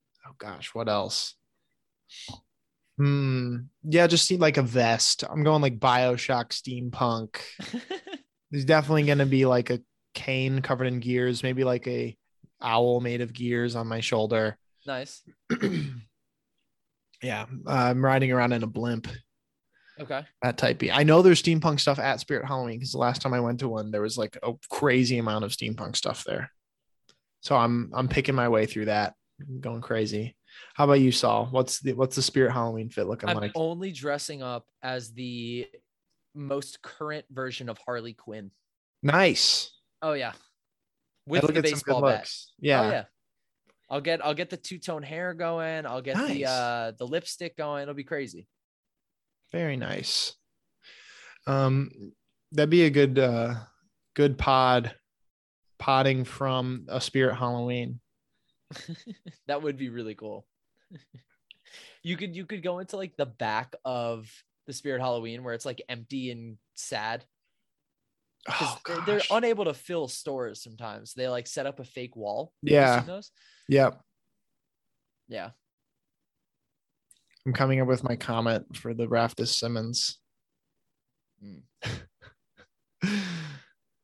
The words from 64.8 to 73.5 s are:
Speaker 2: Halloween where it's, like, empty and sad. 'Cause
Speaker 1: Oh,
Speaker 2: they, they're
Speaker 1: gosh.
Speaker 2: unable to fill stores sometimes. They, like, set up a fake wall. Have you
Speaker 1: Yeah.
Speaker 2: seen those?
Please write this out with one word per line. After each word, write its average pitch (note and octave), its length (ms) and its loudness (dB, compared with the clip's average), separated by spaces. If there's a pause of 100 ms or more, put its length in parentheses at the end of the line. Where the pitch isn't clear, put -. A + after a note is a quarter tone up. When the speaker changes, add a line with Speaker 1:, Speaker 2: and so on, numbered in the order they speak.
Speaker 2:
Halloween A#2+ 420 -4
where A#2+ 80 -8
it's, A#2 140 -8
like, B2 240 -10
empty B2+ 400 -10
and A#2 260 -14 (200)
sad. A#2 500 -8 (1200)
'Cause - 120 -4
Speaker 1:
Oh, C#3 260 -4
Speaker 2:
they, E3+ 200 -6
they're G#3 120 2
Speaker 1:
gosh. - 120 -2
Speaker 2:
unable A3 360 2
to D3 80 -2
fill D#3+ 340 -6
stores B2 540 -8
sometimes. A2 520 -16
They, B2+ 140 -4
like, A#2+ 180 -6
set C3+ 200 -6
up C#3 120 -10
a C3 60 -14
fake B2 320 -14
wall. A2 360 -8 (120)
Have D3 60 0
you D3 60 6
Speaker 1:
Yeah. C3 240 6
Speaker 2:
seen B2 60 -4
those? F#3+ 240 -14 (380)